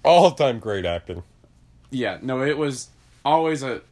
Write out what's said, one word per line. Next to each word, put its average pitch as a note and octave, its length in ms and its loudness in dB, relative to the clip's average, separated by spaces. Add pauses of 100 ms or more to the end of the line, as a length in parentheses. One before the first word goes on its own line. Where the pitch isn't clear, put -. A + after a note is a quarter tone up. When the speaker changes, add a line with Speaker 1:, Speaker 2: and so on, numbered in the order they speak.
Speaker 1:
All-time D#3+ 560 4
great G2+ 260 -6
acting. E2+ 360 -6 (720)
Speaker 2:
Yeah, A2 320 -4
no, C3 200 -4
it C#3+ 140 -2
was C#3+ 320 -6 (340)
always D#3+ 380 0
a, C3 200 -8 (100)